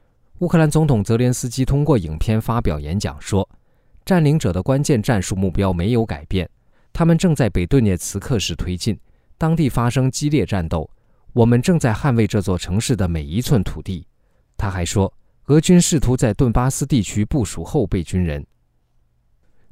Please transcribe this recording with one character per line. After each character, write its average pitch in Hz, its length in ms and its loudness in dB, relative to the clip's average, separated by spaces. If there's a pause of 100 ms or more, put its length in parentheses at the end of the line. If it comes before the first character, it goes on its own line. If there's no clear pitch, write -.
(400)
乌 175 60 -2
克 165 120 4
兰 156 120 4
总 156 160 2
统 120 160 4
泽 113 140 0
连 123 160 2
斯 127 160 -6
基 127 160 -2
通 139 180 0
过 147 140 4
影 82 220 -4
片 110 200 0
发 117 220 -4
表 85 180 -2
演 76 220 -4
讲 71 180 -6
说， - 300 -2 (560)
占 180 180 2
领 151 160 4
者 101 140 -2
的 90 100 -2
关 135 200 0
键 127 200 0
战 104 200 0
术 - 120 -4
目 95 160 0
标 95 220 0
没 92 200 0
有 113 120 0
改 78 220 -10
变， 90 200 -4 (460)
他 170 140 0
们 165 100 4
正 165 180 2
在 135 140 2
北 90 160 -2
顿 127 180 2
涅 98 140 2
茨 - 240 -8
克 120 180 -2
市 90 160 -4
推 90 220 -6
进， 104 180 -2 (440)
当 165 180 0
地 156 120 2
发 120 220 0
生 131 180 0
激 147 200 -4
烈 139 180 0
战 87 220 -2
斗， 80 200 -4 (440)
我 117 120 4
们 120 160 4
正 175 160 2
在 131 160 2
捍 123 220 0
卫 113 140 2
这 107 120 0
座 92 160 -2
城 90 240 -4
市 127 140 0
的 92 140 -2
每 82 160 -4
一 78 160 -4
寸 127 240 2
土 - 180 -8
地。 92 240 -10 (500)
他 101 140 -4
还 92 140 -4
说， 95 280 0 (340)
俄 151 140 4
军 180 200 6
试 165 180 2
图 127 180 2
在 123 160 0
顿 120 200 0
巴 127 180 2
斯 139 160 -4
地 123 160 2
区 104 220 -2
部 120 200 -2
署 85 200 -8
后 131 200 -2
备 92 200 -4
军 92 180 -2
人。 73 240 -6 (1300)